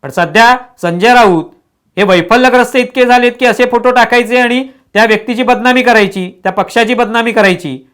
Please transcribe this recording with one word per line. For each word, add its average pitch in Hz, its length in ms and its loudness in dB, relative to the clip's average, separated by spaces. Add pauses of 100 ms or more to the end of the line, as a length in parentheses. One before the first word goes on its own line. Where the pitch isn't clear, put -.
पण 139 80 -12
सध्या 226 480 2 (240)
संजय 180 320 0
राऊत 202 300 4 (520)
हे 185 60 0
वैफल्यग्रस्त 240 720 0
इतके 247 300 0
झालेत 240 340 2
की 254 60 0
असे 226 240 0
फोटो 240 200 0
टाकायचे 240 480 0
आणि 247 300 -2 (260)
त्या 214 100 2
व्यक्तीची 220 380 -2
बदनामी 247 400 0
करायची, 196 600 -2
त्या 190 100 -4
पक्षाची 214 420 -2
बदनामी 233 380 -2
करायची 175 600 -2